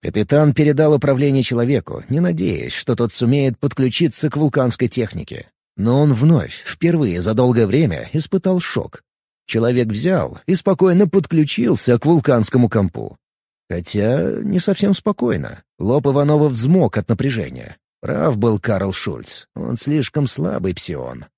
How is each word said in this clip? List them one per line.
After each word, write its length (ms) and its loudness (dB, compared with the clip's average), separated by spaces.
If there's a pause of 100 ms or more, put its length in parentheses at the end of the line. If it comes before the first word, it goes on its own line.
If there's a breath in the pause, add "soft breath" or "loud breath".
Капитан 520 2
передал 400 4
управление 480 2
человеку, 680 -2
не 120 0
надеясь, 520 -2
что 240 -4
тот 160 -2
сумеет 460 0
подключиться 720 -2
к 60 -8
вулканской 520 0
технике. 600 -8 (260)
Но 240 2
он 140 4
вновь, 520 2
впервые 540 0
за 140 -2
долгое 320 4
время, 460 0
испытал 480 0
шок. 420 -8 (440)
Человек 420 0
взял 580 -2
и 80 0
спокойно 540 4
подключился 920 2
к 80 -2
вулканскому 600 2
компу. 500 -2 (500)
Хотя 760 -2
не 160 -2
совсем 360 0
спокойно. 680 -4 (160)
Лоб 280 2
Иванова 420 4
взмок 480 2
от 120 -4
напряжения. 680 -4 (240)
Прав 380 -2
был 200 2
Карл 340 -2
Шульц, 640 -10
он 220 -6
слишком 500 -2
слабый 480 -4
псион. 520 -10 (120)